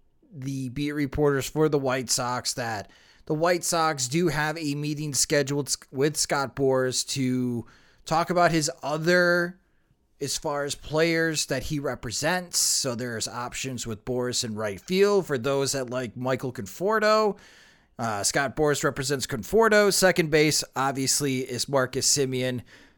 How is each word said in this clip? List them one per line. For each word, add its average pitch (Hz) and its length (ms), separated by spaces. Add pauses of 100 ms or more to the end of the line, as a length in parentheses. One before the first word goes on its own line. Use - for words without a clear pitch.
(320)
the 135 380
beat 147 220
reporters 143 580
for 156 200
the 147 100
White 131 300
Sox 123 440
that 113 380 (340)
the 160 80
White 170 300
Sox 156 440
do 170 200
have 151 300
a 147 180
meeting 147 380
scheduled 143 560
s-, - 80 (140)
with 143 260
Scott 139 380
Boras 131 540
to 127 560 (400)
talk 165 240
about 175 220
his 156 180 (140)
other, 175 720 (640)
as 139 160
far 143 280
as 139 100
players 160 720
that 135 160
he 151 160
represents. 147 800
So - 360
there's 117 320
options 120 600
with 107 180
Boras 123 380
in 107 120
right 104 240
field 196 460
for 143 120
those 139 340
that 131 180
like 123 260
Michael 127 380
Conforto. 214 840 (600)
Uh, 110 260
Scott 135 320
Boras 147 280
represents 135 420
Conforto. 208 680
Second 180 380
base, 151 340 (120)
obviously, 135 640
is 120 280
Marcus 131 400
Semien. 127 540 (360)